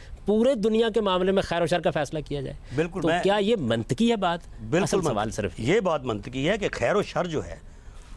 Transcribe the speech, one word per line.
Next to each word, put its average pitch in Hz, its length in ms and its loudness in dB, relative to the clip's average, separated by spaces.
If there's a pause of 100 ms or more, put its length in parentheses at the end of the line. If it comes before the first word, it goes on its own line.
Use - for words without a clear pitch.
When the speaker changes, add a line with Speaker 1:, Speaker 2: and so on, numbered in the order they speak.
(260)
Speaker 1:
پورے 233 300 4
دنیا 220 340 2
کے 220 120 2
معاملے 185 300 2
میں 190 100 4
خیر 170 200 0
و 170 40 2
شر 170 140 2
کا 165 120 2
فیصلہ 156 340 -2
کیا 143 160 -6
جائے؟ 135 140 -8 (200)
Speaker 2:
بالکل، 170 260 -2
Speaker 1:
تو 170 60 2
Speaker 2:
میں 170 160 2
Speaker 1:
کیا 196 120 4
یہ 214 240 2
منطقی 120 520 2
ہے 233 40 2
بات؟ 175 460 -2
Speaker 2:
بالکل 139 220 2
Speaker 1:
اصل 190 180 0
سوال 143 140 0
Speaker 2:
منطقی۔ 107 160 0
Speaker 1:
صرف 101 280 -4
یہ۔ 127 160 2
Speaker 2:
یہ 233 40 4
بات 160 240 0
منطقی 123 460 -4
ہے 220 80 2
کہ 190 140 -2
خیر 131 240 0
و 208 60 2
شر 165 240 -2
جو 139 200 -4
ہے 82 100 -12 (600)